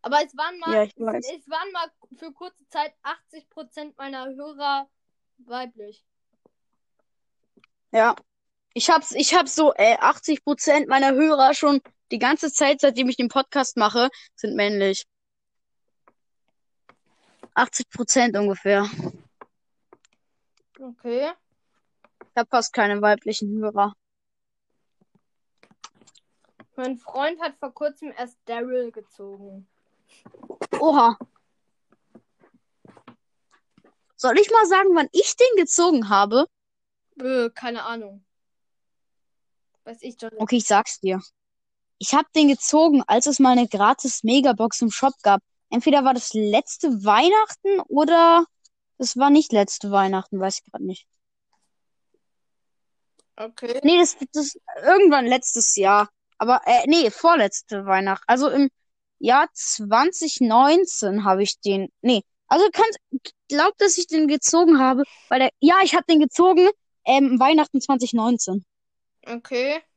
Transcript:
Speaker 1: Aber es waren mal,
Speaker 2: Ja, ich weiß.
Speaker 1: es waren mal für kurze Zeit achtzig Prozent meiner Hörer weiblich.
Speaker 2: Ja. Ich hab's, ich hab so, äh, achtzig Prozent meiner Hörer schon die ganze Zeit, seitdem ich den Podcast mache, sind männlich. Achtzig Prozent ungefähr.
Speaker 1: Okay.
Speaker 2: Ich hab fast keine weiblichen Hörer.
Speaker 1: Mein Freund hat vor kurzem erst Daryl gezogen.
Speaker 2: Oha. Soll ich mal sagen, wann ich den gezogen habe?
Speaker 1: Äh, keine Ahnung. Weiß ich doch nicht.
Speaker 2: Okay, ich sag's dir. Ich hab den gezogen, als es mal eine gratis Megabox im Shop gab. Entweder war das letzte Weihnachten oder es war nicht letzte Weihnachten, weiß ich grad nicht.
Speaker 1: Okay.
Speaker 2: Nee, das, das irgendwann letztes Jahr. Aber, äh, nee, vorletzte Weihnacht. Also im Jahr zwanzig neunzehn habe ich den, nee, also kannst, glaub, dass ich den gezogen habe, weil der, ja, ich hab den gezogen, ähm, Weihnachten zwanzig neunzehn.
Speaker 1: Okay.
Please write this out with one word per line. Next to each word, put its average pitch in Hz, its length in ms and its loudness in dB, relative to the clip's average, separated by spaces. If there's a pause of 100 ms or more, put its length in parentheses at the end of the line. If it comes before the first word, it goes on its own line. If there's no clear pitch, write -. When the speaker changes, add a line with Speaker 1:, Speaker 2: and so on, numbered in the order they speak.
Speaker 1:
Aber 294 240 -2
es 285 120 -18
waren 339 220 -10
mal, 330 140 -6
Speaker 2:
Ja, 214 120 0
ich 208 120 -14
weiß. 226 300 -8 (100)
Speaker 1:
es 285 120 -20
waren 339 240 -8
mal 330 180 -10 (260)
für 320 160 -20
kurze 349 360 -20
Zeit 302 340 -10
achtzig - 480 -16
Prozent - 480 -20
meiner 277 280 -14
Hörer 277 600 -8 (500)
weiblich. 233 680 -18 (1900)
Speaker 2:
Ja. 226 240 2 (580)
Ich 240 160 -4
hab's, 320 220 0
ich - 220 -2
hab 339 140 0
so, 302 260 0
äh, 220 240 2
achtzig - 460 -4
Prozent 285 440 -2
meiner 269 240 2
Hörer 285 400 2
schon 285 280 0 (300)
die 240 80 -8
ganze 269 340 -2
Zeit, 277 280 0
seitdem 254 280 0
ich 254 80 -4
den 247 120 -4
Podcast 269 480 -4
mache, 233 320 0 (260)
sind 208 220 -10
männlich. 202 480 -2 (2500)
Achtzig - 360 -4
Prozent 240 460 -2
ungefähr. 202 520 -2 (1900)
Speaker 1:
Okay. 254 540 -8 (880)
Speaker 2:
Ich - 160 -10
hab 233 140 -2
fast 233 220 -2
keine 208 300 -2
weiblichen 208 560 -2
Hörer. 208 360 -4 (2750)
Speaker 1:
Mein 262 220 -8
Freund 302 420 -8
hat 320 180 -10
vor 262 160 -16
kurzem 294 420 -10
erst 240 280 -14
Daryl 240 480 -8
gezogen. 196 760 -20 (1120)
Speaker 2:
Oha. 277 400 2 (3000)
Soll 254 240 0
ich 415 140 4
mal 440 140 4
sagen, 381 280 2
wann 311 160 2
ich - 240 0
den 494 220 4
gezogen 330 520 0
habe? 208 380 2 (760)
Speaker 1:
Äh, 247 300 -4
keine 233 340 -12
Ahnung. 214 400 -14 (1600)
Weiß 233 200 -20
ich 247 140 -16
doch 226 140 -16
nicht. 220 100 -14
Speaker 2:
Okay, 214 180 -2
ich 214 80 -4
sag's - 340 0
dir. 185 200 -4 (800)
Ich - 160 -6
hab 311 180 0
den 311 140 4
gezogen, 285 640 2
als 240 180 0
es 277 140 -2
mal 254 120 6
eine 240 140 2
gratis 214 560 -2
Megabox 233 600 0
im 226 100 -2
Shop - 300 -2
gab. 202 200 2 (280)
Entweder 277 340 2
war 262 100 2
das - 180 -8
letzte 220 720 -2
Weihnachten 381 840 2
oder 339 580 4 (520)
es 247 180 -6
war 269 140 2
nicht 294 220 4
letzte 202 380 -2
Weihnachten, 190 480 -2
weiß 190 220 -6
ich - 100 -20
grad - 120 -14
nicht. 190 260 -12 (2250)
Speaker 1:
Okay. 233 460 -10
Speaker 2:
Nee, 330 160 4
das, 349 180 2 (160)
das 294 260 -6 (240)
irgendwann 294 440 6
letztes 254 500 -2
Jahr. 202 320 2 (300)
Aber, 240 280 0
äh, 240 200 2
nee, 294 240 2
vorletzte 214 760 0
Weihnacht. 190 400 -2
Also 254 220 0
im 277 220 0 (480)
Jahr 269 360 2
zwanzig 254 840 -2
neunzehn 233 840 2
habe 190 180 2
ich - 160 -4
den, 196 320 -4 (100)
nee, 226 220 0 (240)
also 370 260 4
kannst, 440 260 0 (500)
glaub, 302 300 0
dass 392 200 2
ich 349 80 -4
den 311 220 0
gezogen 320 500 4
habe, 262 240 2 (260)
weil 254 120 0
der, 262 180 2
ja, 339 240 6
ich 349 140 0
hab 359 100 0
den 320 140 4
gezogen, 359 480 4 (360)
ähm, 254 360 2
Weihnachten 294 400 2
zwanzig 247 320 -2
neunzehn. 220 520 -2 (600)
Speaker 1:
Okay. 254 560 -6 (140)